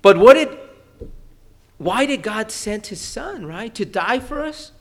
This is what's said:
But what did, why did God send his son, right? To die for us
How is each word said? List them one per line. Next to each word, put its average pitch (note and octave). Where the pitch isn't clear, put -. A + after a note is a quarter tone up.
But F#3+
what A#3+
did, D#4
why G#3
did C#4
God A3
send G#3+
his F#3+
son, E4
right? F#3
To G#3
die G3
for C#4+
us D4+